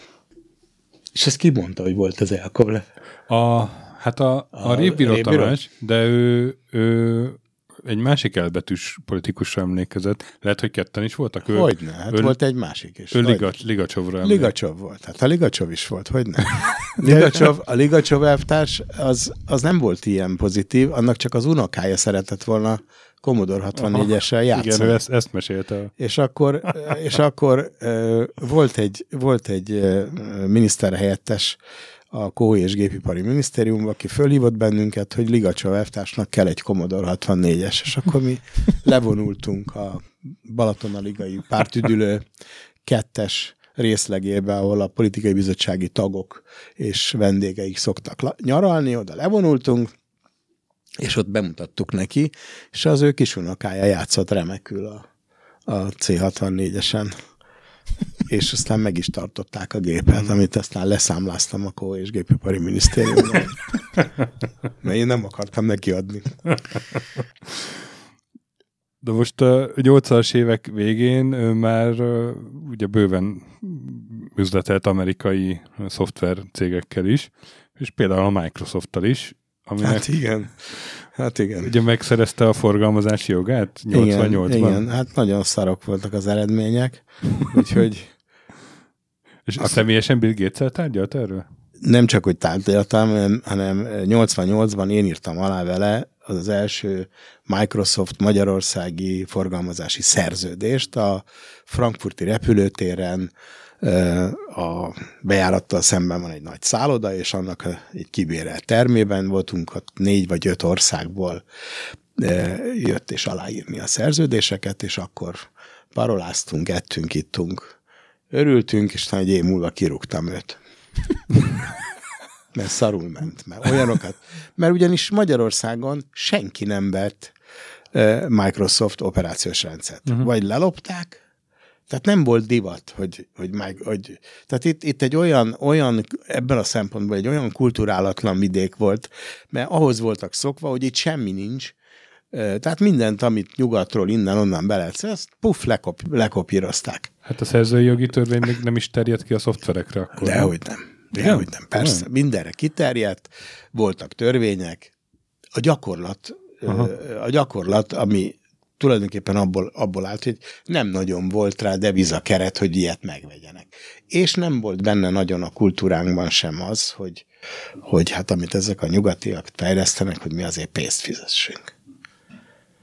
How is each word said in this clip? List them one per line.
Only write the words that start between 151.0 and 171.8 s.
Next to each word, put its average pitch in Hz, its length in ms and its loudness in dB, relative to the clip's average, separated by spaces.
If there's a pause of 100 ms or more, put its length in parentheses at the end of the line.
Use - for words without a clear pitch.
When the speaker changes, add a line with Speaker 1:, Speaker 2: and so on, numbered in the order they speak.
Speaker 2:
Igen? 101 160 -2
Speaker 1:
Dehogy 156 240 4
nem. - 180 -16
Persze, 131 240 2 (120)
Speaker 2:
Komolyan? - 60 -12 (140)
Speaker 1:
mindenre 95 260 -2
kiterjedt, 123 800 -2 (420)
voltak 98 420 -2
törvények. 104 800 0 (580)
A - 100 -6
gyakorlat, 98 760 -2 (240)
ö, - 60 -8
Speaker 2:
Aha. 107 160 0 (400)
Speaker 1:
a 117 80 -4
gyakorlat, 107 640 0
ami 101 420 0 (420)
tulajdonképpen 101 600 0
abból, 95 380 0
abból 95 320 -4
állt, 104 180 -8
hogy 120 140 -4 (260)
nem 156 220 -2
nagyon 92 420 -2
volt 101 340 0
rá 101 140 0
devizakeret, 95 840 0
hogy 90 180 0
ilyet 87 280 -2
megvegyenek. 73 640 -18 (400)
És 180 280 0
nem 165 260 -2
volt 98 220 -4
benne 101 280 2
nagyon 92 320 0
a 85 80 -8
kultúránkban 90 800 2
sem 82 320 -2
az, 104 280 -4
hogy, - 360 -14 (540)
hogy 85 300 2
hát 95 200 -4
amit 87 240 -2
ezek 98 280 -2
a 85 40 0
nyugatiak 92 680 0
fejlesztenek, 95 680 0
hogy 78 100 -8
mi 85 100 -4
azért 85 280 -8
pénzt - 300 -4
fizessünk. - 760 -6 (1080)